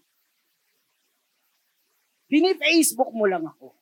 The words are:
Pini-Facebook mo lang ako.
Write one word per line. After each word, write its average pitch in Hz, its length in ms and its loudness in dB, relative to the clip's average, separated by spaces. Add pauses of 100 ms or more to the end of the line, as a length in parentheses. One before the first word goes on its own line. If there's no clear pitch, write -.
(2250)
Pini-Facebook 311 880 0
mo 220 80 -2
lang 180 240 -2
ako. - 240 -20 (100)